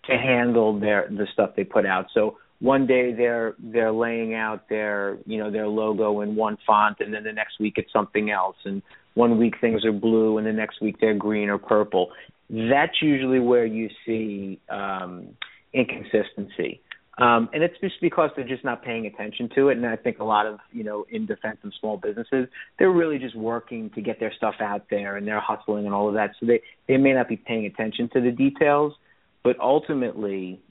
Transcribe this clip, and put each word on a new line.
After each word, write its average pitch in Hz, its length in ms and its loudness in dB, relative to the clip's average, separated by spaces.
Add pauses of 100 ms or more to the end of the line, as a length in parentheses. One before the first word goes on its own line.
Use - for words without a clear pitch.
to 135 80 0
handle 120 640 2
their, 104 300 2
the 101 240 -4
stuff 104 240 2
they 98 80 -2
put 101 200 0
out. 95 280 0
So 107 240 2 (240)
one 135 260 2
day 123 260 2
they're, 117 460 0
they're 113 320 0
laying 117 420 -2
out 110 360 -6
their, 104 560 -4
you 110 140 -6
know, 107 120 -4
their 107 160 -2
logo 107 540 0
in 107 160 -4
one 107 280 0
font, 104 360 4
and 104 120 -6
then 107 120 -8
the 110 80 -6
next 107 260 -8
week 107 160 0
it's - 160 -4
something 107 400 0
else. 95 320 -2
And 98 180 -8 (320)
one 117 240 4
week 113 220 4
things 113 240 0
are 110 80 2
blue, 110 460 2
and 107 100 -2
the 110 60 -2
next 110 280 -6
week 107 200 -2
they're 110 160 4
green 104 320 0
or 101 80 0
purple. 104 540 2 (380)
That's 131 520 0
usually 131 380 2
where 120 260 4
you 110 240 -4 (160)
see, 104 640 -6
um, 92 680 -8 (380)
inconsistency. - 1040 -2 (380)
Um, 117 360 4
and 151 100 0
it's 170 160 -2
just 190 220 -6
because 160 340 2
they're 131 100 -6
just 127 200 -8
not 120 180 -4
paying 113 220 -6
attention 107 500 -10
to 139 140 6
it. 123 80 4
And 120 80 -2
I 113 100 -2
think - 240 -6
a 110 60 -6
lot 107 200 2
of, 107 140 -8 (140)
you 113 100 -8
know, 107 260 -6
in 110 160 -6
defense 107 380 -8
of 104 160 -12
small 107 160 -4
businesses, 113 540 -4 (280)
they're 190 140 6
really 160 280 2
just 117 180 -8
working 113 580 -6
to 110 60 -8
get 107 180 -6
their 110 160 -4
stuff 107 240 -2
out 104 300 -6
there, 101 260 -4
and 101 100 -8
they're 107 140 -2
hustling 104 460 -4
and 101 100 -4
all 104 140 2
of 101 60 -2
that. 104 160 0 (100)
So 117 40 -4
they, 117 140 4 (300)
they 131 80 6
may 135 160 6
not 123 160 2
be 110 80 -2
paying 110 300 -4
attention 110 460 -6
to 131 60 2
the 123 120 2
details, 143 640 2 (520)
but 123 160 4
ultimately, 113 1000 -2 (100)